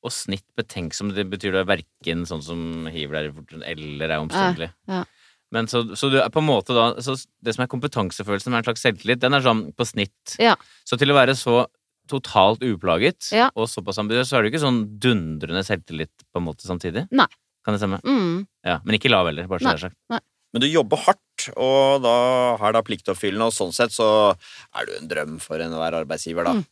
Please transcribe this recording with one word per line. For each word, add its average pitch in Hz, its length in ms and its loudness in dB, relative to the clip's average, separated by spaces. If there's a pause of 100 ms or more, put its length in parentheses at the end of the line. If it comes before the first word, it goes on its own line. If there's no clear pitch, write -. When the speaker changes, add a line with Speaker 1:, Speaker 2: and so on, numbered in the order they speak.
Speaker 1:
og 120 80 -8
snitt - 340 -8 (100)
betenksom. 98 580 -6
Det 98 160 -2
betyr 98 220 -4
du 95 80 2
er 92 80 0
hverken 85 580 -4
sånn 82 180 -8
som 82 420 -8
hiver 78 280 -8
deg 76 180 -4
i 73 40 -16
fort 76 180 -20 (100)
eller 76 460 -8
er 78 120 -2
omstendelig. 87 500 -2 (160)
Speaker 2:
Ja, 185 140 -4
ja. - 40 -8 (460)
Speaker 1:
Men 113 160 -2
så, 120 120 0 (160)
så 139 160 -2
du 135 80 4
er - 100 2
på 156 120 0
en 147 60 2
måte 127 280 2
da, 117 240 4
så 131 140 -6 (280)
det 113 140 -2
som 127 80 -2
er 123 40 -2
kompetansefølelsen, 104 880 -4
er 120 60 2
en 110 80 -4
slags 117 160 -4
selvtillit, 117 360 0
den 131 140 2
er 139 80 4
sånn 113 200 4 (120)
på 120 140 -2
snitt. - 520 -6
Speaker 2:
Ja. 220 160 6 (300)
Speaker 1:
Så - 140 -2
til 143 100 4
å 143 60 6
være 131 200 6
så 123 320 2 (420)
totalt 110 540 4
uplaget, 101 680 0
Speaker 2:
Ja. 233 240 4
Speaker 1:
og 113 120 -2
såpass 98 300 -6
ambisiøs, 113 300 0
så 127 100 0
er 113 60 4
det 110 80 0
jo 156 60 -4
ikke 147 80 -2
sånn 123 160 2 (180)
dundrende 87 640 0
selvtillit 82 480 -4 (220)
på 90 80 -4
en 85 60 -4
måte 78 200 -12
samtidig. 92 440 -4
Speaker 2:
Nei. 254 160 4 (380)
Speaker 1:
Kan 107 100 0
det 98 60 -2
stemme? 98 220 -2
Speaker 2:
Mm. 190 420 0 (200)
Speaker 1:
Ja, 87 180 0
men 107 160 0
ikke 135 120 2
lav 95 160 4
heller, 82 200 -4
bare 92 120 -4
så - 40 -4
Speaker 2:
Nei. 262 100 2
Speaker 1:
det 76 100 -4
er 90 60 -8
sagt. - 80 -20 (120)
Speaker 2:
Nei. 233 100 -4 (340)
Speaker 3:
Men 117 80 0
du 135 60 2
jobber 151 300 2
hardt, - 580 0
og 135 480 4
da 123 540 4
har 107 160 2
da 113 80 4
pliktoppfyllende, 104 680 -2
og 113 80 -2
sånn 87 180 -4
sett 113 180 0
så 107 440 4 (400)
er 58 100 -6
du 50 100 -12
en 78 120 -12
drøm 78 320 -6
for 78 200 -8
enhver 82 440 -4
arbeidsgiver, 82 400 -6
da. 85 160 0
Speaker 2:
Mm. 165 120 -6